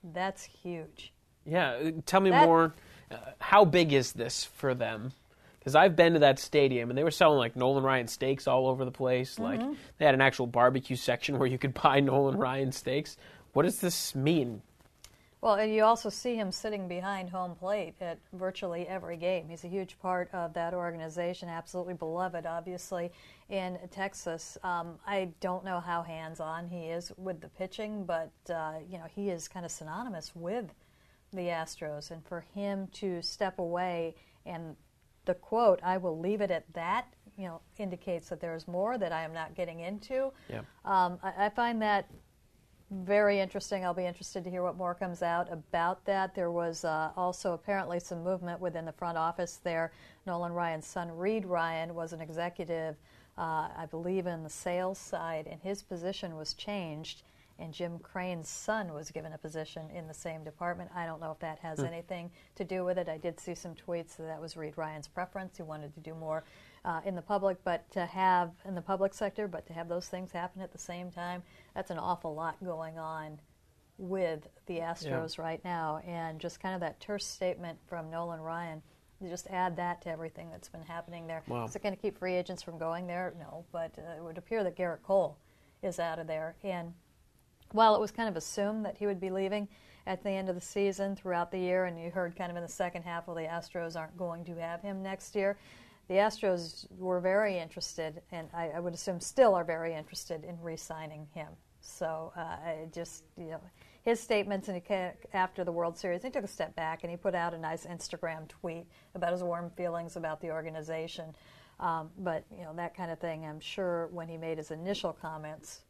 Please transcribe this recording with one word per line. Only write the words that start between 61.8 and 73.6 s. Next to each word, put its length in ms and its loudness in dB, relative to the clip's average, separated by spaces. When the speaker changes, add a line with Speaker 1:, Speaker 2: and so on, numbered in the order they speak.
Speaker 1:
anything 440 -8
to 80 -8
do 220 -4
with 140 0
it. 100 -4
I 80 -4
did 220 -6
see 160 -8
some 200 -12
tweets 420 -8
that 60 -12
that 180 -8
was 140 -12
Reed 220 -8
Ryan's 300 -8
preference. 500 -10
He 60 -12
wanted 320 -12
to 60 -18
do 120 -12
more, 300 -4
uh, 220 -2
in 100 -2
the 60 -6
public, 420 2
but 280 -2
to 140 -2
have, 460 4
in 100 -6
the 60 -4
public 320 2
sector, 340 -2
but 200 -8
to 60 -14
have 140 -6
those 220 -2
things 240 -8
happen 280 -6
at 120 -10
the 40 -18
same 340 -10
time, 320 -8
that's 180 -6
an 60 -4
awful 380 -2
lot 280 -6
going 360 -6
on 400 -8